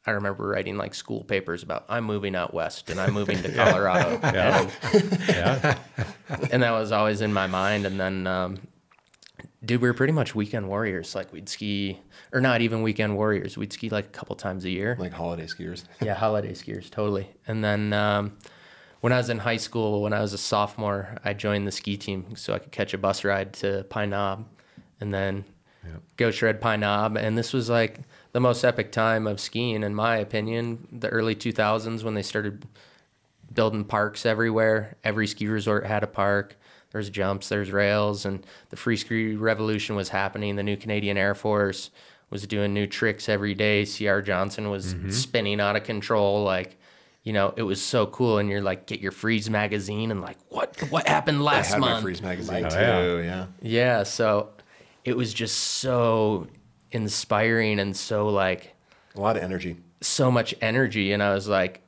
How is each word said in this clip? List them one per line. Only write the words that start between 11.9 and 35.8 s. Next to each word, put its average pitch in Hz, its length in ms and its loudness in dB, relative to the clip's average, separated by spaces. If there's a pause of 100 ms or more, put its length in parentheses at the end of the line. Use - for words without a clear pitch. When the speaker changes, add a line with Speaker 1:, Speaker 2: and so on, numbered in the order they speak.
Speaker 1:
or 131 80 0
not 127 220 4
even 113 220 2
weekend 104 320 0
warriors. 104 420 0
We'd 104 160 -6
ski, 113 160 -8
like, 104 160 -2
a - 40 -20
couple - 260 -10
times 95 280 -6
a 92 60 -4
year. 101 300 -2
Speaker 3:
Like 90 120 -6
holiday 82 360 -6
skiers. 87 460 -12
<laughs> - 80 -8
Speaker 1:
Yeah, 107 120 -2
holiday 104 400 0
skiers, 101 380 -10
totally. 101 360 -2 (200)
And 110 160 -2
then, 104 280 0
um, 104 460 0 (640)
when 120 100 2
I 127 60 4
was 120 140 0
in 113 80 -2
high 113 180 0
school, 107 460 0
when 104 100 0
I 107 80 0
was 101 120 -2
a 98 40 -6
sophomore, 104 840 -2
I 101 100 -2
joined 101 320 0
the 98 60 -2
ski 101 260 -4
team 98 380 -6
so - 180 -6
I 95 60 -2
could - 120 -16
catch - 220 -4
a 98 60 -4
bus 98 240 0
ride 98 300 -2
to 98 360 -2
Pine 104 220 -2
Knob 101 340 0 (560)
and 104 100 -4
then 98 340 -2 (380)
Speaker 2:
Yep. 80 180 -14 (160)
Speaker 1:
go 117 140 4
shred 107 300 2
Pine 110 180 2
Knob. 104 380 2
And 110 200 0
this 117 160 -2
was, 120 160 0
like, 117 300 2 (320)
the 123 100 0
most 123 240 4
epic 117 260 2
time 110 360 2
of 104 120 -2
skiing, 113 440 -2
in 104 120 -2
my 113 220 2
opinion, 113 720 -2
the 117 180 -6
early 113 260 2
two 113 180 -4
thousands 110 500 0
when 110 120 -4
they 101 80 -2
started 104 420 -4 (880)
building 110 320 2
parks 104 400 0
everywhere. 110 800 2
Every 107 220 2
ski 104 200 -4
resort 104 380 2